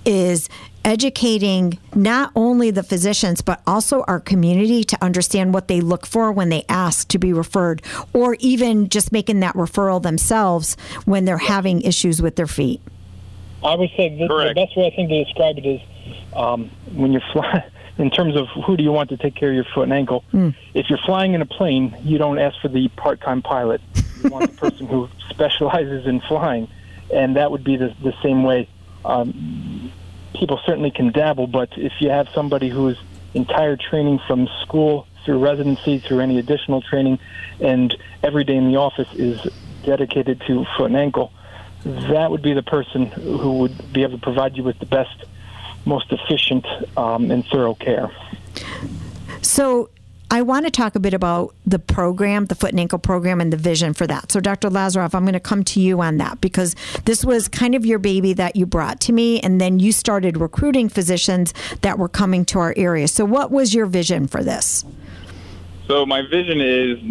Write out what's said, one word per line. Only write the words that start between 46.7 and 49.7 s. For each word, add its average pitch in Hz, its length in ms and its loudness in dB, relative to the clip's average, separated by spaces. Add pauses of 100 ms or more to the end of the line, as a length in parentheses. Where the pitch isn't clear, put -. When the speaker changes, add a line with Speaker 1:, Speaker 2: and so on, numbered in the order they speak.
Speaker 2:
um, 117 340 0
and 123 160 0
thorough 120 280 0
care. 113 360 -2 (1300)
Speaker 1:
So 254 480 2 (400)